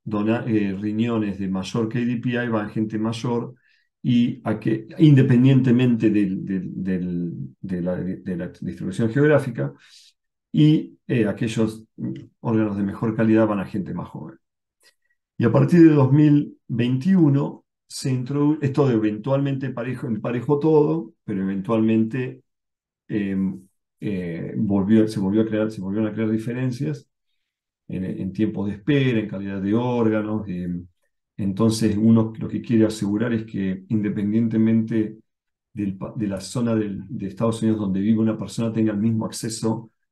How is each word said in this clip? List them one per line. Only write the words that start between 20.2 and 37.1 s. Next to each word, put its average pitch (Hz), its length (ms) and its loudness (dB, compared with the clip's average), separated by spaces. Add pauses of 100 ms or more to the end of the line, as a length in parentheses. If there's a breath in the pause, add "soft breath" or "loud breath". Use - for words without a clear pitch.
todo, 156 540 2 (120)
pero 98 160 -6
eventualmente, 110 1040 -2 (680)
em, 98 580 -4 (320)
eh, 90 560 -6
volvió, 104 520 2
se 110 120 -6
volvió 98 220 0
a 110 40 0
crear, 107 260 -2
se 98 100 -12
volvieron 104 280 -4
a 101 40 -8
crear 110 160 -4
diferencias 127 800 -6 (760)
en, 92 180 -8
en 95 260 -6
tiempos 101 360 -2
de 101 80 -6
espera, 131 440 0
en 101 80 -4
calidad 98 340 -8
de 98 120 0
órganos. 110 760 0
Em, 87 400 -8 (480)
entonces 104 600 0
uno 113 420 4
lo 110 80 -6
que - 140 -6
quiere 110 240 4
asegurar 107 480 -2
es 110 100 -2
que 95 460 -4
independientemente 110 1300 0 (560)
del 101 240 -6
pa-, - 180 -12
de 107 120 -4
la 95 120 -6
zona 117 360 -4
del, 101 340 -4
de 98 180 -8